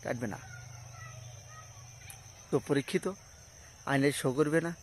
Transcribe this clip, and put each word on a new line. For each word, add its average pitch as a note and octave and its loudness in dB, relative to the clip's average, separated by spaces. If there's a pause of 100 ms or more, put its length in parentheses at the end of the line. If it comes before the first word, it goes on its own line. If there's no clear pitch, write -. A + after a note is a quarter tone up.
কাটবে A#2+ -2
না। F#2 -4 (2250)
তো C#3+ 6
পরীক্ষিত D#3 2 (760)
আইনে C#3 6
শো C#3 2
করবে D3 6
না। E3+ -2